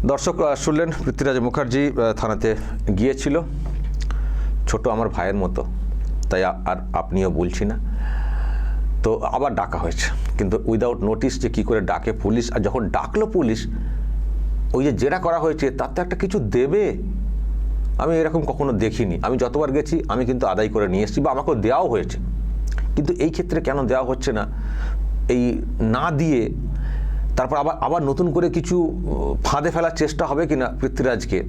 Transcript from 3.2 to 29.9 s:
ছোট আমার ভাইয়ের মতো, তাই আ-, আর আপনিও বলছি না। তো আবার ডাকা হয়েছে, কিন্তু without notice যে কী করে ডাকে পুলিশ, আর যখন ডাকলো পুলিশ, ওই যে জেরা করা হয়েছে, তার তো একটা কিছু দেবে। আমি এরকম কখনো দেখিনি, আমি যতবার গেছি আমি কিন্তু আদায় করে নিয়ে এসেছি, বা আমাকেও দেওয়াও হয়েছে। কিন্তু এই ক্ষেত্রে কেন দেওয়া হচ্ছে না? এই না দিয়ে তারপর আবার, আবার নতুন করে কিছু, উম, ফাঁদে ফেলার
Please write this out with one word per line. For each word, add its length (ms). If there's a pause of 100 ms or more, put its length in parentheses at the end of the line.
ছোট 200
আমার 220
ভাইয়ের 260
মতো, 300 (640)
তাই 140
আ-, 220
আর 100 (180)
আপনিও 360
বলছি 360
না। 120 (1300)
তো 160
আবার 360
ডাকা 220
হয়েছে, 600
কিন্তু 200
without 480
notice 340
যে 100
কী 140
করে 180
ডাকে 300
পুলিশ, 400
আর 80
যখন 300
ডাকলো 360
পুলিশ, 420 (1040)
ওই 100
যে 80
জেরা 280
করা 200
হয়েছে, 320
তার 240
তো 60
একটা 140
কিছু 240
দেবে। 580 (1000)
আমি 200
এরকম 240
কখনো 300
দেখিনি, 520
আমি 140
যতবার 340
গেছি 360
আমি 180
কিন্তু 220
আদায় 220
করে 180
নিয়ে 160
এসেছি, 180
বা 100
আমাকেও 240
দেওয়াও 340
হয়েছে। 280 (800)
কিন্তু 180
এই 160
ক্ষেত্রে 320
কেন 260
দেওয়া 160
হচ্ছে 280
না? 160 (840)
এই 320 (180)
না 320
দিয়ে 380 (880)
তারপর 200
আবার, 220
আবার 240
নতুন 280
করে 180
কিছু, 320
উম, 640
ফাঁদে 280
ফেলার 240